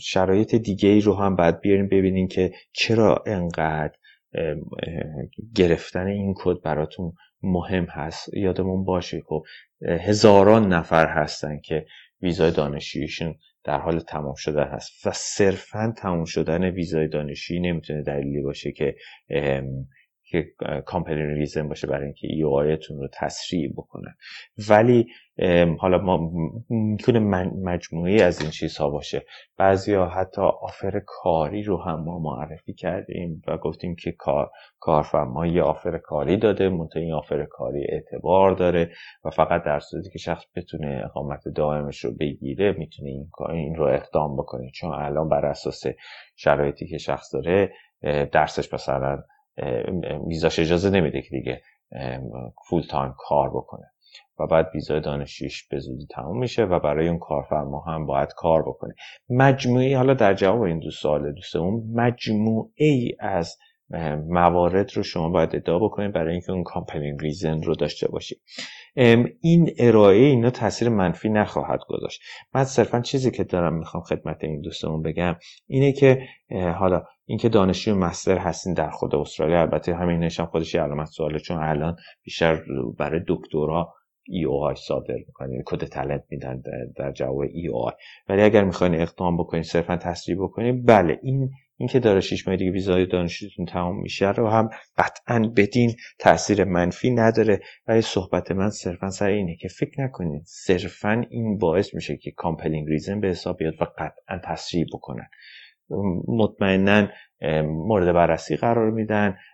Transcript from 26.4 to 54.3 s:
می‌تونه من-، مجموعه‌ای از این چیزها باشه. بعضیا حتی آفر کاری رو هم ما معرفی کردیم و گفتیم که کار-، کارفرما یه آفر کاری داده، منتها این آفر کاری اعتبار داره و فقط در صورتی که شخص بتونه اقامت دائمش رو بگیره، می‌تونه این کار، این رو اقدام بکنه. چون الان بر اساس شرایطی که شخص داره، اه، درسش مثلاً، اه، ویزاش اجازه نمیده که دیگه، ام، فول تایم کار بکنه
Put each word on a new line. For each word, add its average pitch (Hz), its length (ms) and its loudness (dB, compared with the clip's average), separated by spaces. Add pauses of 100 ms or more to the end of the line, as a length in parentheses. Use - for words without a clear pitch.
می‌تونه 110 440 2
من-، 98 340 0 (100)
مجموعه‌ای 87 600 0
از 90 180 4
این 78 100 -4
چیزها 76 380 -4
باشه. 71 360 -6 (340)
بعضیا 95 480 4
حتی 92 360 -4
آفر 95 640 -2
کاری 85 560 -2
رو 101 200 -4
هم 80 220 -6
ما 85 140 -8
معرفی 76 560 -10
کردیم 87 720 -8
و 80 120 -4
گفتیم 85 380 -6
که 85 160 -8
کار-، 71 380 -2 (300)
کارفرما 76 680 0
یه 85 160 2
آفر 80 360 -2
کاری 73 380 0
داده، 98 320 2
منتها 82 340 -4
این 82 100 -4
آفر 73 380 -4
کاری 69 380 -6
اعتبار 90 680 2
داره 87 380 2 (320)
و 80 60 -4
فقط 80 340 2
در 73 160 0
صورتی 78 300 -12
که - 80 -16
شخص - 260 -6 (120)
بتونه 76 480 -8
اقامت 71 380 -8 (140)
دائمش 76 480 -2
رو 60 120 -4
بگیره، 73 640 -2
می‌تونه 71 320 -12
این 69 220 -12
کار، - 180 -8
این 80 240 -6
رو 80 100 0
اقدام 71 520 0
بکنه. 64 380 -8
چون 85 180 -8
الان 73 360 -2
بر 73 180 0
اساس 71 360 -6 (540)
شرایطی 71 500 0
که 82 120 -10
شخص - 360 -8
داره، 90 380 2 (300)
اه، 73 240 0
درسش - 480 0
مثلاً، 67 440 -2 (380)
اه، 69 720 -4
ویزاش 80 300 0
اجازه 87 320 4
نمیده 73 320 2
که - 80 -16
دیگه، 64 320 -6 (300)
ام، 64 300 -8 (460)
فول 85 140 0
تایم 67 360 -4
کار 71 320 0
بکنه - 340 -10 (560)